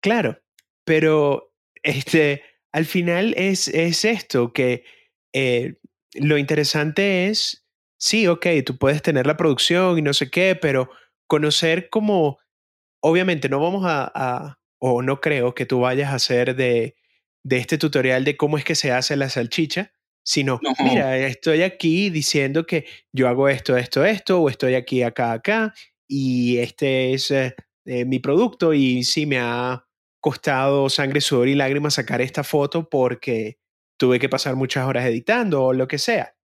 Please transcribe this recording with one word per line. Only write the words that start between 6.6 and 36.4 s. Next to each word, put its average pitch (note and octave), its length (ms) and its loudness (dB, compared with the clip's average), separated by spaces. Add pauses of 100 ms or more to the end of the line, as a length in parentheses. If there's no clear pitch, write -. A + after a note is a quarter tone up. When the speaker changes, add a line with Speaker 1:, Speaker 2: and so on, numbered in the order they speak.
Speaker 1:
es, - 380 -4 (320)
sí, G#3+ 300 2
ok, E3+ 180 0 (200)
tú C3 120 -6
puedes C#3+ 240 2
tener C#3 260 2
la D3+ 100 2
producción E3+ 600 2
y D#3+ 40 0
no D3 120 0
sé C3+ 180 -2
qué, F#3 280 2
pero C3 300 0 (380)
conocer D#3 600 0
cómo, G3 500 0 (640)
obviamente E3 480 2
no C#3 100 0
vamos F#3 260 -2
a, D3+ 280 -2
a, C3 460 -6 (200)
o B2 220 0
no C3+ 200 -2
creo B2+ 320 0
que B2+ 120 -6
tú B2 160 0
vayas C3 300 0
a C3+ 40 -2
hacer B2 400 0
de, B2 400 0 (480)
de C3 140 0
este B2 200 -2
tutorial C3 480 0
de C#3 120 0
cómo D3+ 200 0
es C#3+ 80 -4
que D#3+ 100 -2
se C3+ 160 -2
hace B2+ 240 0
la C#3 140 -2
salchicha, C#3+ 640 -4 (300)
sino, C3 400 -2
Speaker 2:
No. C3+ 160 -2
Speaker 1:
"Mira, C3 380 2
estoy C#3 440 0
aquí F#3 480 0
diciendo D3+ 560 0
que D#3+ 200 -4 (280)
yo B2+ 140 2
hago C3+ 220 2
esto, C3 280 0
esto, B2 280 0
esto, F#3+ 360 2
o D3 80 4
estoy B2+ 260 0
aquí, B2+ 280 0
acá, A#2 300 -2
acá, G#3+ 400 -2 (340)
y B2+ 500 0
este C3 560 -2
es, C3+ 180 -4
eh, C3 240 -2 (300)
eh, B2 200 -4
mi C3 140 -2
producto, E3 540 0
y B2+ 300 2
sí D3+ 220 -2
me C3+ 140 0
ha B2 460 -4 (360)
costado C#3 680 0
sangre, C#3 320 -2
sudor B2+ 260 2
y C#3 80 2
lágrimas C#3+ 400 0
sacar A#2+ 260 -4
esta C3 220 -4
foto D3+ 460 -2
porque B2 680 -2 (400)
tuve B2+ 220 4
que C3+ 100 0
pasar C3 260 -2
muchas C3 320 -2
horas B2+ 180 -2
editando", D3+ 600 0
o C3 80 2
lo C3 140 0
que D3 100 -6
sea. G3+ 380 -4 (140)